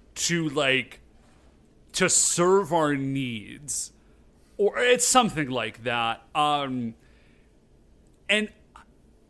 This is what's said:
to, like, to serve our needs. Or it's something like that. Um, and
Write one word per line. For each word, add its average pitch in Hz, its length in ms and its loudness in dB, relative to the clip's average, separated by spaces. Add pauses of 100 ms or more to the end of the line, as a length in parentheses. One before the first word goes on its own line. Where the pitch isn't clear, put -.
(160)
to, 170 320 0
like, 135 540 -2 (880)
to 185 160 0
serve 180 640 2
our 156 240 2
needs. 135 960 -6 (680)
Or 202 200 2
it's 247 260 4
something 156 460 2
like 113 320 -6
that. 117 400 -2 (100)
Um, 139 600 -2 (1300)
and 208 220 0 (800)